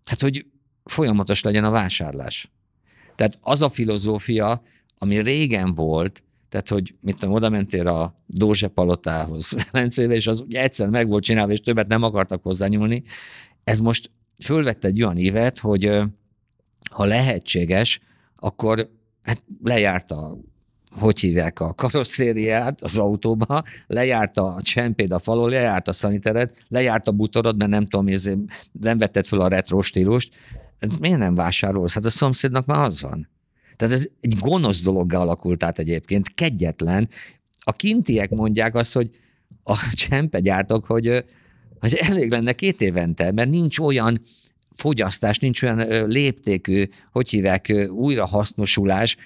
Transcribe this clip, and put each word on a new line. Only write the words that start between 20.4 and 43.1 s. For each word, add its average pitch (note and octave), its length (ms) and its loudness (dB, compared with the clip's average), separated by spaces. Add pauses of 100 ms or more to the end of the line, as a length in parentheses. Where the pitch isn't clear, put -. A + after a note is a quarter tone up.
hogy G#2 220 2
hívják, E2+ 400 0
a E2 140 -4
karosszériát A#2 1080 -2
az - 140 -4
autóba, A2 680 0 (240)
lejárt A#2 500 0
a F#2+ 240 0
csempéd A2 520 0
a F2+ 60 0
falon, A#2 320 0
lejárt A#2 380 0
a F#2+ 40 -2
szanitered, G#2+ 580 0 (180)
lejárt A#2 400 0
a G#2+ 40 2
butorod, G#2+ 440 2
mert G2+ 140 2
nem G#2 160 2
tudom, G2 200 0
ezért F#2+ 320 0 (340)
nem A2+ 260 0
vetted G2+ 280 2
föl G2+ 140 0
a F#2 80 4
retro F#2 340 2
stílust. G2+ 520 0 (640)
Miért E3 180 2
nem F#2 160 2
vásárolsz? F2+ 600 0
Hát G#2+ 100 -4
a A2+ 60 0
szomszédnak C3 560 0
már D3 180 2
az F2 160 -2
van. - 280 -10 (480)
Tehát A#2 180 2
ez C3 140 0 (120)
egy A2 180 0
gonosz A2 440 2
dologgá F2+ 360 2
alakult F2 440 0
át E2+ 160 -2
egyébként, E2+ 560 -2
kegyetlen. F#2+ 720 0 (520)
A - 120 -4
kintiek C#3+ 580 0
mondják A2 440 0
azt, A#2 180 0
hogy A#2 180 0 (520)
a G#2+ 140 0 (140)
<laughs> - 160 -2
csempegyártók, G2+ 800 0
hogy, A2+ 220 0
ö, A#2+ 120 2 (640)
hogy A#2 140 0
elég E3 360 2
lenne A#2+ 220 0
két - 280 -2
évente, F2 520 0